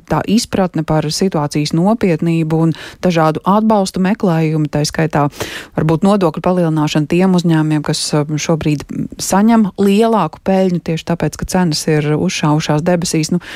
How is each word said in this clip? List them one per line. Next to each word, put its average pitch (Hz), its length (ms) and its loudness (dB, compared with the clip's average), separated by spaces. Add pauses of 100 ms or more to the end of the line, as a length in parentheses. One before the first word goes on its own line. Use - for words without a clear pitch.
tā 156 160 0
izpratne 190 600 0
par 156 180 0
situācijas 151 720 -2
nopietnību 165 840 0
un 165 100 2 (300)
dažādu 160 420 2
atbalstu 202 560 2
meklējumu, 160 720 0
tā 147 140 0
skaitā 151 400 0 (460)
varbūt 160 340 0
nodokļu 190 400 2
palielināšana 156 640 0
tiem 180 260 4
uzņēmumiem, 156 480 2
kas, 151 160 -2 (120)
um, 151 280 0
šobrīd 156 460 -2 (300)
saņem 214 580 2
lielāku 202 680 2
peļņu 190 400 0
tieši - 300 -6
tāpēc, 165 260 -2
ka - 160 -8
cenas 175 320 0
ir 151 300 0
uzšāvušās 156 720 0
debesīs. 175 480 0
Nu, 175 80 -2 (140)